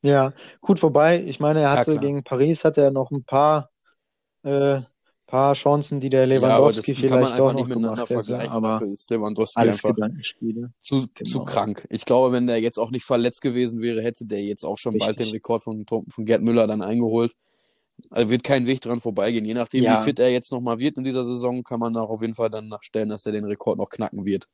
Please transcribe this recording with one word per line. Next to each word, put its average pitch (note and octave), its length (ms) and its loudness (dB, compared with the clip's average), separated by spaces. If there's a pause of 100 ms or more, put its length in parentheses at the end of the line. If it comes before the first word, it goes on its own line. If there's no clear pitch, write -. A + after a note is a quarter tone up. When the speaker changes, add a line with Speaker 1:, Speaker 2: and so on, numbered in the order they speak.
Speaker 1:
Ja, C#3 300 4 (280)
gut, F#3+ 200 4
wobei, D#3+ 420 4
ich D#3+ 160 -8
meine, D3+ 220 2
er C#3+ 120 4
Speaker 2:
Ja, C#3 40 4
Speaker 1:
hatte B2 140 2
Speaker 2:
klar. D3+ 140 0
Speaker 1:
gegen C#3+ 180 -2
Paris, C#3+ 400 0
hatte D#3 180 4
er C#3 100 6
noch C3 200 -4
ein C#3 120 -6
paar, D3 460 2 (760)
äh, C#3 380 2 (460)
paar C#3 260 2
Chancen, D3 460 0
die C3 100 -4
der C3 180 6
Speaker 2:
Ja, C3+ 140 4
aber C3 300 6
das, G#2+ 160 -4
Speaker 1:
Lewandowski C#3 60 -2
Speaker 2:
die C3 140 -4
kann B2+ 120 4
man C3+ 100 4
Speaker 1:
vielleicht B2 100 -2
doch C3+ 80 6
Speaker 2:
einfach A#2+ 60 2
nicht B2 160 -2
Speaker 1:
noch B2 60 -4
Speaker 2:
miteinander A2+ 300 -2
Speaker 1:
gemacht - 40 -18
hätte, A#2 180 -4
Speaker 2:
vergleichen. A#2+ 260 -6
Speaker 1:
aber A2 160 -2
Speaker 2:
Dafür A2 180 -2
ist G2+ 220 -10
Lewandowski G#2+ 500 -2
Speaker 1:
alles G#2+ 240 2
Speaker 2:
einfach G#2+ 120 0
Speaker 1:
Gedankenspiele. A#2 840 -6
Speaker 2:
zu, C3+ 260 -2
zu - 320 -6
Speaker 1:
Genau. - 60 -6
Speaker 2:
krank. G#2 440 -4
Ich - 160 -8
glaube, B2+ 260 4
wenn B2 160 0
der A#2 140 0
jetzt A#2 180 -2
auch A2+ 120 -2
nicht B2+ 120 -6
verletzt A#2+ 380 0
gewesen A#2+ 400 -2
wäre, A2+ 200 -2
hätte A#2 240 -6
der G2+ 180 -6
jetzt G2+ 200 -8
auch G2 140 -6
schon A2 200 -4
bald G#2+ 140 0
Speaker 1:
Richtig. A2 160 -4
Speaker 2:
den G#2+ 60 -8
Rekord A2+ 300 -4
von G#2+ 220 -10
Tom, A2+ 240 -4
von A2+ 160 -10
Gerd A2 160 2
Müller A#2 240 4
dann G#2+ 160 -4
eingeholt. A#2 520 0 (760)
Also A2+ 200 0
wird A#2+ 160 0
kein C3 200 2
Weg B2+ 140 -2
dran A#2 220 -6
vorbeigehen. G#2+ 420 -2
Je A2 100 -6
nachdem, A#2+ 300 -2
Speaker 1:
Ja. A#2 160 4
Speaker 2:
wie A2 60 -2
fit C#3+ 140 -2
er B2+ 120 4
jetzt B2 220 -2
nochmal A#2+ 260 -4
wird C#3+ 180 -2
in C3 60 -8
dieser B2+ 220 -4
Saison, B2 400 -4
kann A#2 160 -6
man A#2 160 -2
auch A2 120 -4
auf A2 120 -6
jeden A2+ 140 -4
Fall A2+ 140 -2
dann G#2+ 200 -10
nachstellen, G#2+ 400 -4
dass G#2 160 -8
er G#2 80 -4
den G#2 100 -4
Rekord G#2 340 -4
noch G2+ 120 -4
knacken G2+ 340 -8
wird. F#2+ 300 -4